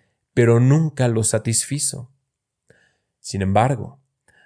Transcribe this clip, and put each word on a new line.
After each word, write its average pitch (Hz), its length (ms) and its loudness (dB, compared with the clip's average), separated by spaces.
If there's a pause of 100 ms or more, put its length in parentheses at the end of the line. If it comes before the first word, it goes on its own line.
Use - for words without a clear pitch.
(320)
pero 117 280 4
nunca 139 480 2
lo 113 160 -2
satisfizo. 123 880 -4 (1040)
Sin - 240 -8
embargo, 113 560 -2 (480)